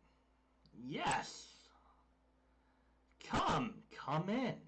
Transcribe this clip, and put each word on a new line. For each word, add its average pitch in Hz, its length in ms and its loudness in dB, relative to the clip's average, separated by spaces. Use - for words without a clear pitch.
Yes. 135 760 -2
Come, 170 460 4
come 160 360 0
in. 247 240 2